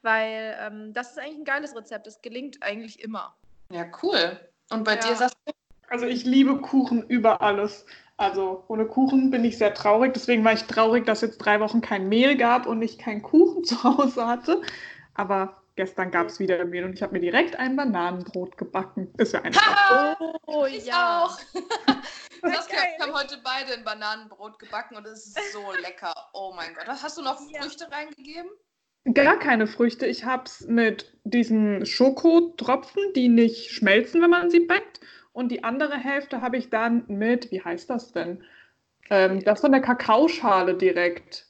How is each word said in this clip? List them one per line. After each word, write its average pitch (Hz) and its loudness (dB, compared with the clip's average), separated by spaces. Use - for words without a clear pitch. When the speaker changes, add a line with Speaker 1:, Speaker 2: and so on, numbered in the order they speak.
Speaker 1:
Weil, 220 -2
ähm, 214 -14
das 247 -8
ist - -14
eigentlich 294 -14
ein 302 -14
geiles 277 -6
Rezept. 214 -14
Das 214 -20
gelingt 254 -14
eigentlich 214 -10
immer. 214 -12
Speaker 2:
Ja, 170 -8
cool. 202 0
Und 220 -4
bei 214 2
Speaker 1:
Ja. 226 -4
Speaker 2:
dir, 226 0
Saskia? 247 -4
Speaker 3:
Also 247 -6
ich 247 -4
liebe 269 4
Kuchen 247 0
über 226 2
alles. 208 -2
Also 190 -2
ohne 220 -2
Kuchen 262 2
bin 240 2
ich 226 0
sehr 208 2
traurig. 226 4
Deswegen 226 2
war 220 6
ich 220 -2
traurig, 226 2
dass 214 0
jetzt 220 -4
drei 208 2
Wochen 220 0
kein 196 -4
Mehl 247 4
gab 247 2
und 226 -4
ich - -6
keinen 214 -8
Kuchen 339 4
<laughs> - -
zu - -4
Hause 254 2
hatte. 247 0
Aber 190 -4
gestern 185 -4
gab's 170 -2
wieder 185 0
Mehl 175 -6
und 185 -8
ich 185 -8
hab 202 -6
mir 190 -4
direkt 240 0
ein 262 -4
Bananenbrot 180 -4
gebacken. 190 -8
Ist 220 0
ja 202 -4
einfach 392 2
Speaker 2:
Haha! 392 2
Speaker 1:
Oh, 302 -2
Speaker 2:
Ich 269 -8
Speaker 1:
ja. 339 0
Speaker 2:
auch. - -6
<laughs> - -6
Speaker 1:
Voll 349 -2
Speaker 2:
Saskia, 349 -4
Speaker 1:
geil. 359 -2
Speaker 2:
wir 311 -4
haben 285 -8
heute 277 -6
beide 254 -6
ein 233 -16
Bananenbrot 214 -10
gebacken 214 -12
und 208 -20
es 214 -20
ist 214 -10
so 202 -12
lecker. 180 -10
Oh 190 -12
mein 165 -10
Gott. 160 -14
Hast 269 -10
du 320 -12
noch 269 -6
Speaker 1:
Ja. 294 -12
Speaker 2:
Früchte 311 -14
reingegeben? 302 -14
Speaker 3:
Gar 285 6
keine 233 2
Früchte. 233 -2
Ich 240 -6
hab's 254 -8
mit 226 0
diesen 214 2
Schokotropfen, 330 2
die 247 4
nicht 233 4
schmelzen, 220 4
wenn 349 8
man 349 4
sie 349 6
backt. 349 -2
Und 247 -4
die 247 -6
andere 277 -2
Hälfte 277 -6
habe 247 -4
ich 240 -6
dann 233 0
mit, 220 -2
wie 185 -8
heißt 170 -10
das 240 -8
denn? 175 -8
Ähm, 190 4
Speaker 1:
Okay. 190 -4
Speaker 3:
das 208 2
von 294 4
der 269 6
Kakaoschale 233 2
direkt 175 -2